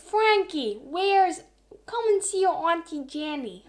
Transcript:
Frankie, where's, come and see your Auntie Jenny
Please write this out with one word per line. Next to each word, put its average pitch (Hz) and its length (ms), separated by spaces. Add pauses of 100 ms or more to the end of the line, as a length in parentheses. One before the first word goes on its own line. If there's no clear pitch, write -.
Frankie, 392 800
where's, 370 580 (440)
come 466 220
and 403 160
see 381 180
your 330 280
Auntie 330 360
Jenny 277 640